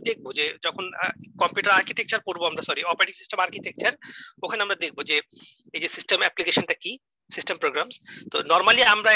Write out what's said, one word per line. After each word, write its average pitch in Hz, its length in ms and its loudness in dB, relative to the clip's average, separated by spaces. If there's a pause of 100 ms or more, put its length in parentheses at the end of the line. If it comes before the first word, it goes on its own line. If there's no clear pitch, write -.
দেখবো 220 200 -4 (100)
যে 147 60 2 (220)
যখন, 175 180 -6 (180)
আহ, 185 120 -2 (280)
computer 190 360 2
architecture 214 480 -2
পড়বো 170 240 -6
আমরা, 156 180 -8
sorry, 151 120 -2 (120)
operating 185 280 0
system - 260 -10
architecture, 196 460 -4 (520)
ওখানে 214 220 -2
আমরা 196 180 -2
দেখবো 147 160 -6 (100)
যে 151 60 4 (580)
এই 165 80 -6
যে 165 140 -2
system 175 280 0
অ্যাপ্লিকেশনটা 170 580 0
কি, 190 100 -8 (380)
system - 320 -6
programs। 151 320 -2 (380)
তো - 40 -2 (140)
normally 208 320 6 (120)
আমরা 214 220 4